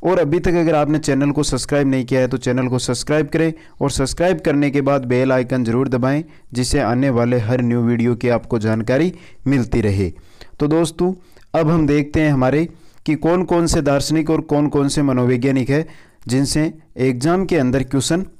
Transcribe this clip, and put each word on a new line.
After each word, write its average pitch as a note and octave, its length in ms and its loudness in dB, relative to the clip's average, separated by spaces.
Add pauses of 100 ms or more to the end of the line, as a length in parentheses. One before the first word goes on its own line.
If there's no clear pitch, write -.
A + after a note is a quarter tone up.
और F3+ 160 2
अभी E3 220 2
तक F3+ 140 0
अगर E3 200 2
आपने D3 240 2
चैनल C#3+ 320 0
को C#3+ 120 0
सब्सक्राइब C#3 460 0
नहीं C3 160 0
किया B2+ 160 0
है B2+ 80 2
तो C3 100 -2
चैनल B2+ 300 -2
को B2 100 0
सब्सक्राइब D3 500 -2
करें D#3+ 240 0 (280)
और C#3 100 0
सब्सक्राइब E3 500 0
करने C#3+ 300 0
के C#3+ 100 0
बाद C#3 240 0
बेल B2+ 280 2
आइकन B2+ 320 0
ज़रूर A#2 240 0
दबाएं, C3 340 0 (300)
जिससे B2+ 280 0
आने B2+ 300 0
वाले A#2+ 280 2
हर A#2+ 240 0
न्यू A#2+ 180 0
वीडियो A#2+ 340 2
की A#2 140 -2
आपको A#2 300 0
जानकारी A2+ 540 0 (340)
मिलती B2 340 0
रहे। G2 320 0 (480)
तो D3 60 2
दोस्तों, E3 460 0 (420)
अब D#3 160 2
हम E3 160 2
देखते D3 340 0
हैं D#3 100 2
हमारे C3+ 340 2 (420)
कि D3+ 80 0
कौन E3+ 300 0
कौन E3+ 220 2
से D#3+ 160 2
दार्शनिक D3 480 0
और D#3+ 100 2
कौन D3 280 0
कौन C#3+ 200 0
से D3 140 0
मनोवैज्ञानिक B2+ 680 0
हैं D3+ 140 0 (440)
जिनसे C#3 440 0 (260)
एग्जाम C3+ 480 0
के F3 100 0
अंदर B2+ 260 2
क्वेश्चन C#3 400 -2 (180)